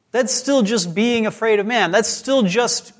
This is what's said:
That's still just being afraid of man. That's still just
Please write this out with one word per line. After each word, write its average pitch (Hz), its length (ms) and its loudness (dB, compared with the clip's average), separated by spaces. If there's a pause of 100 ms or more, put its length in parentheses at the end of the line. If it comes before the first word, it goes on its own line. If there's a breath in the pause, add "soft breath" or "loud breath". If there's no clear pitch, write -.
(120)
That's 233 220 0
still 277 280 0
just 190 340 -2
being 226 300 0
afraid 214 340 0
of 196 60 -2
man. 208 260 0
That's 208 160 2
still 262 360 0
just 208 560 -2